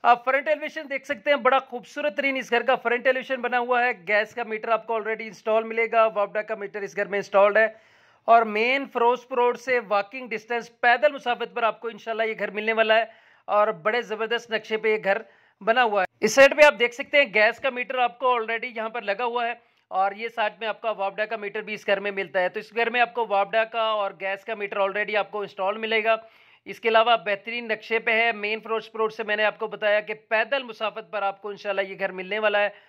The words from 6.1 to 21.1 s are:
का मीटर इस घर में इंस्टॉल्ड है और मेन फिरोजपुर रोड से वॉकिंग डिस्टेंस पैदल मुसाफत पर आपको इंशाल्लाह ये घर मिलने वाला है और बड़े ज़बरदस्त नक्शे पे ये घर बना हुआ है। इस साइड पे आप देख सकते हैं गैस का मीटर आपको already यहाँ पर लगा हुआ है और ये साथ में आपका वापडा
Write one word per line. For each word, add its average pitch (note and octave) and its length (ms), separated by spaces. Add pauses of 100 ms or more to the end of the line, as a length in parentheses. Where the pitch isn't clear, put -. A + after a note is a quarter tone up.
का G3 140
मीटर G3+ 280
इस D#3+ 120
घर G3+ 120
में G3+ 100
इंस्टॉल्ड G3+ 400
है A3 80 (600)
और A3+ 160
मेन A#3 420
फिरोजपुर A#3+ 520
रोड B3 180
से B3 220 (120)
वॉकिंग G#3+ 380
डिस्टेंस A3+ 400 (140)
पैदल B3 300
मुसाफत A#3+ 440
पर A#3 80
आपको A3+ 260
इंशाल्लाह A3+ 360
ये A3 80
घर G3 160
मिलने G#3+ 220
वाला A3 220
है A3 160 (380)
और G#3 240 (100)
बड़े G#3+ 220
ज़बरदस्त A3 480
नक्शे A3 240
पे A3 160
ये G#3+ 80
घर G3 240 (380)
बना A3+ 200
हुआ G#3 180
है। F3+ 60 (160)
इस G#3+ 120
साइड C4+ 220
पे D4 100
आप C#4 140
देख A#3+ 140
सकते C#4+ 240
हैं B3 140
गैस A3 260
का C4+ 120
मीटर B3 300
आपको B3 360
already A3+ 400
यहाँ A3 140
पर A3+ 140
लगा G3+ 200
हुआ A#3+ 220
है A#3 140 (300)
और G3 240
ये A3+ 140
साथ A3 220 (100)
में A3+ 80
आपका G#3+ 220
वापडा G3 360